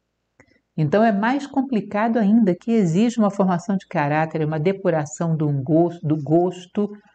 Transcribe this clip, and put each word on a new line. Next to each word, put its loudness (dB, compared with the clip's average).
Então, 2
é 4
mais -2
complicado -2
ainda, 4
que -6
exige 2
uma 2
formação 0
de -8
caráter, -2
uma -2
depuração -2
do -2
gosto, 0
do 0
gosto, -2